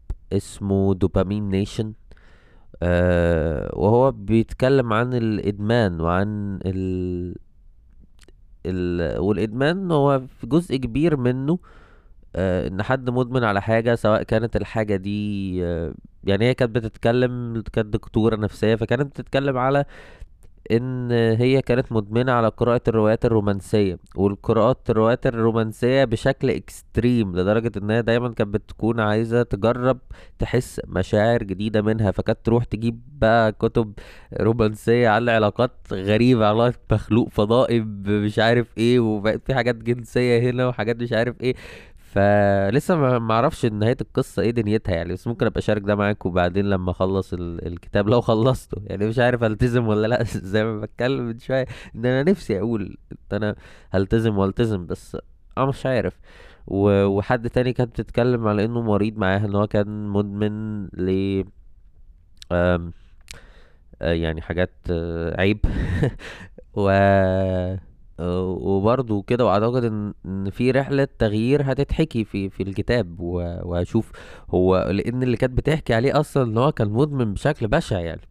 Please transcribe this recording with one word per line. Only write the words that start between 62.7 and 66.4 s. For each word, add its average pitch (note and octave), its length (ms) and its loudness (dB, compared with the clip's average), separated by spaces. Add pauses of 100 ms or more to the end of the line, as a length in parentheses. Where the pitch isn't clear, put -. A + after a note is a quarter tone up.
آه، E2 120 0
يعني E2 280 -2
حاجات، F2+ 320 -4 (180)
آه، E2 500 -4
عيب G#2+ 180 2 (680)
<laughs> - 480 -20